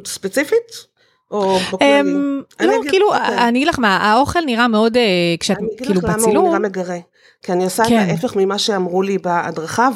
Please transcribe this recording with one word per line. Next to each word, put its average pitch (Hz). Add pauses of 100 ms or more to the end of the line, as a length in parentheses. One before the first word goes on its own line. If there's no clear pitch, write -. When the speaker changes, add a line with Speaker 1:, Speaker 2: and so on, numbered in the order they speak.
Speaker 1:
ספציפית? - (420)
או 190 (140)
בכללי? 285
Speaker 2:
אמ, 285 (180)
Speaker 1:
אני -
Speaker 2:
לא, 523
Speaker 1:
אגיד, 294
Speaker 2:
כאילו, 381
Speaker 1:
אוקיי. - (100)
Speaker 2:
אני 240
אגיד 294
לך 320
מה, 208
האוכל 226
נראה 240
מאוד, 226
אה, 240 (380)
כשאת, 196
Speaker 1:
אני 208
אגיד 220
Speaker 2:
כאילו, 202
Speaker 1:
לך 180
למה -
הוא 220
Speaker 2:
בצילום. 226
Speaker 1:
נראה 330
מגרה. 185 (440)
כי 190
אני 180
עושה -
את 226
Speaker 2:
כן. 233
Speaker 1:
ההפך 196
ממה 196
שאמרו 185
לי 196
בהדרכה, 170